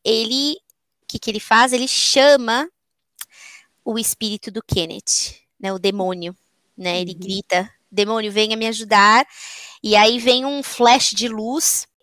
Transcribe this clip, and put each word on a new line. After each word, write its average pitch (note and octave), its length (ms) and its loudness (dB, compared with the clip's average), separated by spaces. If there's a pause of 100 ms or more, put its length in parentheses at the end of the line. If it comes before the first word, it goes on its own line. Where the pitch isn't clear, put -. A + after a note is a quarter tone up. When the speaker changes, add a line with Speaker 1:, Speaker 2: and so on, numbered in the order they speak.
Speaker 1:
ele, A#3+ 500 -2 (480)
o - 60 -20
que - 100 -10
que - 120 -6
ele G#3+ 100 -6
faz? A#3+ 320 4
Ele B3+ 160 0
chama C4+ 800 2 (1160)
o A3+ 140 -4
espírito G#3+ 520 -6
do A3 120 -10
Kenneth, - 720 -4 (240)
né, G3 120 -6
o F#3+ 60 -6
demônio, F#3 580 -4 (400)
né? F3+ 240 -4
Ele F3+ 120 -6
Speaker 2:
Uhum. D#3+ 60 -18
Speaker 1:
grita, F#3+ 520 -4 (200)
"Demônio, G#3 420 -2
venha G#3+ 240 0
me A3 100 -4
ajudar." G#3+ 600 4 (560)
E G#3 140 2
aí A3+ 220 4
vem B3 260 2
um C#4 180 -6
flash B3 480 2
de A3+ 180 -4
luz, A3+ 580 -4 (160)